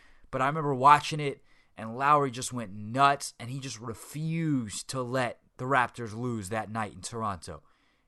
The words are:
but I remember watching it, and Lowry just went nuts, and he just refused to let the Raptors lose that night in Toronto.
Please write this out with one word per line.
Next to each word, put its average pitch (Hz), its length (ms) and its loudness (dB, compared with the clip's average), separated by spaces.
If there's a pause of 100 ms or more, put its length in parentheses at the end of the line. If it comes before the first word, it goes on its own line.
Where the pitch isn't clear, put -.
(300)
but 131 120 -4
I 131 60 2
remember 147 280 0
watching 143 460 8
it, 143 200 -4 (360)
and 113 200 -10
Lowry 139 320 4
just 123 220 -8
went 113 240 -10
nuts, 120 640 2
and 113 100 -12
he 135 100 -6
just 127 200 -10
refused 143 1080 -4
to 131 120 -4
let 123 380 -4 (160)
the - 80 -10
Raptors 120 500 0
lose 113 360 -4
that 110 200 -4
night 107 220 -6
in 92 80 -18
Toronto. 95 640 -8 (440)